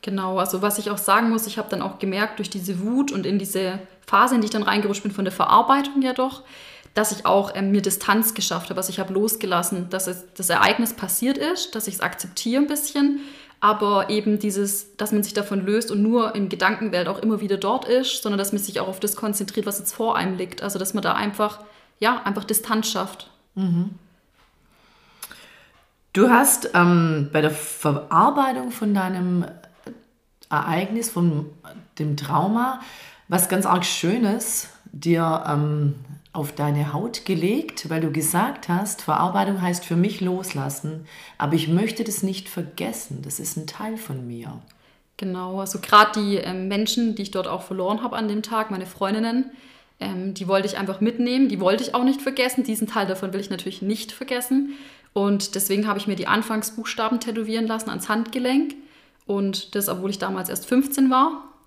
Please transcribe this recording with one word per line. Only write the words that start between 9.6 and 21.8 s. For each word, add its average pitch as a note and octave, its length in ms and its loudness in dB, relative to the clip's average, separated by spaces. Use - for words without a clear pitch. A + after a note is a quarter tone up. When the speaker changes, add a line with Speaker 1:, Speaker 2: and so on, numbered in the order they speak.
Speaker 1:
dass F#3 160 -2
es, F3+ 180 -8
das F3+ 140 -4
Ereignis G#3 460 4
passiert A#3+ 420 0
ist, E4 380 -2
dass G#3+ 140 -4
ich's - 120 -8
akzeptiere - 600 -2
ein D4 60 2
bisschen, C#4+ 520 0
aber G#3 500 4
eben G#3+ 280 2
dieses, G3+ 580 -2
dass G#3 140 -4
man G#3 140 2
sich - 100 -8
davon G3 320 -2
löst A3 240 0
und G#3 100 0
nur A3 360 2
in G3+ 120 -2
Gedankenwelt F#3 600 0
auch G3 100 -4
immer G#3+ 220 0
wieder G3 160 0
dort G#3+ 280 0
ist, B3+ 380 0
sondern G3+ 160 0
dass G3 140 -2
man G3+ 100 -2
sich - 160 -6
auch F#3+ 80 -2
auf F#3+ 140 -6
das G#3 160 -2
konzentriert, G#3 500 -4
was G3+ 140 -4
jetzt - 120 -6
vor A3+ 220 0
einem F#3 220 0
liegt. F3+ 260 -8
Also G3 160 -4
dass F#3 160 -4
man G3+ 80 -2
da - 120 2
einfach, G#3 460 -2